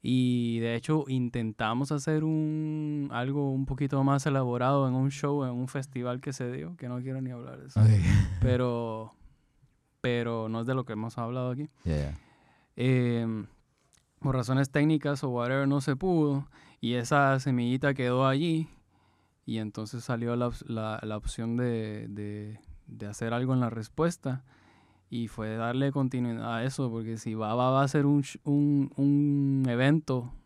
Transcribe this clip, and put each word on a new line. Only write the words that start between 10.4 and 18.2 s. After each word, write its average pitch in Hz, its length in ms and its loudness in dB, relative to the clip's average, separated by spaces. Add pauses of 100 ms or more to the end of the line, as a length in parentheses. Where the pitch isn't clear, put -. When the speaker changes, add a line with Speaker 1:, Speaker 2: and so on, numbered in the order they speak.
Speaker 1:
no 113 140 -2
es 113 40 -4
de 131 80 0
lo 131 120 0
que 113 80 -6
hemos 113 240 -6
hablado 123 320 -2
aquí. 143 180 -6 (160)
Speaker 2:
Ya, 78 140 0
ya. 73 160 -4 (600)
Speaker 1:
Em, 117 760 0 (680)
por 135 160 -2
razones 131 360 0
técnicas 147 540 2
o 135 40 -2
whatever 127 400 0
no 139 140 2
se 139 120 0
pudo, 147 540 2 (320)
y 120 140 -2
esa 135 440 4
semillita 131 540 0
quedó 127 340 2